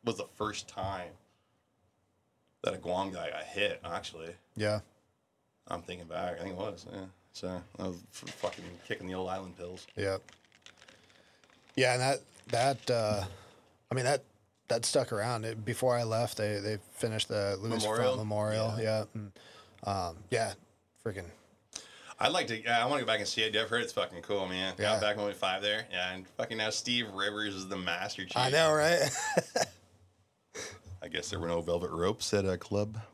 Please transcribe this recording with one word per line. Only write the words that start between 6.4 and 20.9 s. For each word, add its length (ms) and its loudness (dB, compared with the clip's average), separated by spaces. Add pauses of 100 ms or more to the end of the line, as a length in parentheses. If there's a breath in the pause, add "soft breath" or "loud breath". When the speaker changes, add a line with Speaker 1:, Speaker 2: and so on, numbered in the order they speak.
Speaker 1:
think 80 -6
it 60 -8
was, 360 -8
yeah. 120 -10 (280)
So, 280 -6 (160)
that 100 -6
was 160 -8 (100)
f-, 220 -12
fucking 280 -6 (240)
kicking 200 -6
the 80 -6
old 140 -4
island 280 -8
pills. 380 -12
Speaker 2:
Yep. 260 0 (1500 loud breath)
Yeah, 180 6
and 80 2
that, 180 4 (300)
that, 420 2
uh, 320 4 (680 loud breath)
I 40 0
mean, 100 0
that, 180 2 (440)
that 180 2
stuck 260 2
around. 340 0
It, 200 -6
before 320 2
I 60 2
left, 340 0
they, 220 0
they 180 -2 (160)
finished 360 -2
the 300 2
Louis 180 -2
Speaker 1:
Memorial? 260 2
Speaker 2:
Franc 140 4
Memorial. 600 0
Speaker 1:
Yeah. 60 0
Speaker 2:
Yeah. 200 2 (120)
And, 160 -8 (540 loud breath)
um, 300 -2 (140)
yeah, 240 0 (500)